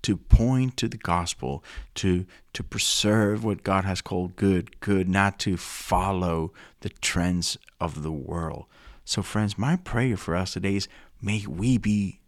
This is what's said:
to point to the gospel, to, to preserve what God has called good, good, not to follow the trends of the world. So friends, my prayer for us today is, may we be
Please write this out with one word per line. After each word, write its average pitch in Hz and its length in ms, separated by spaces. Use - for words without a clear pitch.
to 101 120
point 127 600
to 117 100
the 117 100
gospel, 85 640
to, 92 320
to - 80
preserve 107 800
what 104 200
God 95 200
has 95 160
called 92 360
good, 95 440
good, 95 300
not 98 300
to 92 180
follow 90 960
the 98 80
trends 87 680
of 76 240
the 78 80
world. 78 540
So - 180
friends, 107 340
my 135 180
prayer 127 400
for 85 200
us 92 180
today 98 220
is, 98 120
may 104 280
we 110 320
be 104 480